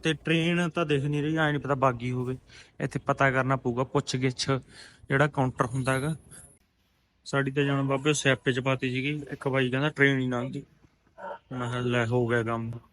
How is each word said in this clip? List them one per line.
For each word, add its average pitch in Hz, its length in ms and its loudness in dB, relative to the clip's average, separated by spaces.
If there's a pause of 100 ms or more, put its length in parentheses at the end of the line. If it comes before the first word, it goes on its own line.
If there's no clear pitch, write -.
ਤੇ 160 100 0
ਟ੍ਰੇਨ 165 560 0
ਤਾਂ 170 160 0
ਦਿਖ 147 180 2
ਨਹੀਂ 147 200 0
ਰਹੀ, 156 140 0
ਐਂ 151 140 2
ਨਹੀਂ 143 100 0
ਪਤਾ 135 140 0
ਬਾਗੀ 123 360 0
ਹੋਵੇ। 127 260 -4 (420)
ਇੱਥੇ - 200 -4
ਪਤਾ 139 320 2
ਕਰਨਾ 131 240 2
ਪਊਗਾ, 123 280 -2
ਪੁੱਛ 135 320 -2
ਗਿੱਛ 127 340 -2 (600)
ਜਿਹੜਾ 135 180 4
ਕਾਊਂਟਰ 131 380 0
ਹੁੰਦਾ 127 280 -2
ਹੈਗਾ। 143 220 -2 (1080)
ਸਾਡੀ 139 260 0
ਤਾਂ 143 120 0
ਜਾਣ 139 200 2
ਬਾਬਿਓ 139 300 2
ਸਿਆਪੇ 135 380 2
ਚ 123 80 0
ਪਾਤੀ 131 300 0
ਸੀਗੀ, 139 320 -4 (100)
ਇੱਕ 143 160 -6
ਬਾਈ 131 220 2
ਕਹਿੰਦਾ 135 200 0
ਟ੍ਰੇਨ 139 300 4
ਹੀ 127 80 0
ਲੰਘ 123 220 -2
ਗਈ। 135 140 -8 (880)
ਮੈਂ 127 180 -6
ਕਿਹਾ 123 100 -4
ਲੈ 123 260 0
ਹੋ 120 220 2
ਗਿਆ 117 160 2
ਕੰਮ। 113 280 -4 (220)